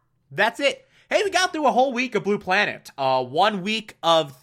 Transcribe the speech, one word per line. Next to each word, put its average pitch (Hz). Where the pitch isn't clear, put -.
that's 202
it. -
Hey, 311
we 403
got 359
through 302
a 226
whole 254
week 247
of 175
Blue 202
Planet. 185
Uh, 131
one 180
week 214
of 160